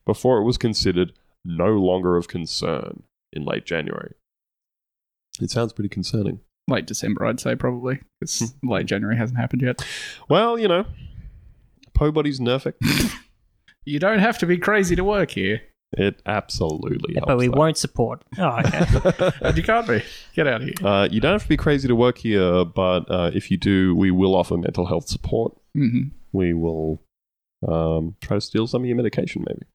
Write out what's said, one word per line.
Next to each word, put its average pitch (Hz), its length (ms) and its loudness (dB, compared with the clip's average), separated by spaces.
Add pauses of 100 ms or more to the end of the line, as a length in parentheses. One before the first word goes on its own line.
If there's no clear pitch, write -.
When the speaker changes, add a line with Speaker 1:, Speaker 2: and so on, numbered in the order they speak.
Speaker 1:
before 120 340 2
it 104 60 2
was 120 140 0
considered 92 540 2 (320)
no 87 280 0
longer 90 440 2
of 87 120 0
concern - 760 -6 (280)
in - 120 -8
late - 200 -6
January." - 500 -8 (1300)
It - 100 -4
sounds 117 220 -2
pretty 104 160 -6
concerning. 101 520 -4 (280)
Speaker 2:
Late 127 180 -2
December, - 380 -4
I'd 113 160 -2
say, 120 160 -2
probably, 127 440 -4 (200)
'cause 120 320 -6 (100)
Speaker 1:
Hmm. 127 80 -4
Speaker 2:
late 110 160 0
January 107 300 -2
hasn't 123 220 -2
happened 123 240 -2
yet. 123 240 -2 (420)
Speaker 1:
Well, 233 300 4
you 220 100 0
know, 180 160 2 (1120)
po 151 160 4
body's 147 300 -2
nerfic. 123 400 0
Speaker 2:
<laughs> - 380 0 (640)
You 147 140 -4
don't 196 220 4
have 226 180 2
to 175 80 0
be 175 120 2
crazy 190 360 2
to 180 80 0
work 196 300 0
here. 101 280 -2 (340)
Speaker 1:
It 98 300 0
absolutely - 880 -4
Speaker 3:
Yeah, - 60 0
Speaker 1:
helps, - 60 -2
Speaker 3:
but 127 120 4
we 123 100 4
Speaker 1:
though. 123 100 2
Speaker 3:
won't 156 180 4
support. 120 460 -4 (160)
Oh, 127 260 0
okay. - 720 2
Speaker 2:
<laughs> - 60 -8
And 139 140 0
you 165 80 0
can't 226 240 0
be. 117 120 2 (340)
Get 160 120 2
out 120 160 0
of 127 60 -6
here. - 180 -4
Speaker 1:
Uh, 101 240 4
you 107 100 0
don't 151 120 2
have 208 100 0
to - 60 -8
be - 80 4
crazy 139 320 0
to 120 80 4
work 123 220 4
here, 92 460 4
but, 90 460 0
uh, 87 240 0
if - 160 -4
you 95 60 2
do, 92 400 4
we 92 160 4
will 95 240 4
offer 87 200 2
mental 87 300 -2
health 85 220 -2
support. - 460 -4 (220)
Speaker 2:
Mm-hmm. 135 340 0 (220)
Speaker 1:
We 90 220 2
will, 80 480 -2 (640)
um, 82 540 0
try - 160 -4
to 101 40 0
steal - 280 -2
some 127 140 -2
of 127 40 -4
your 120 100 0
medication, - 520 -2
maybe. - 140 -8 (120)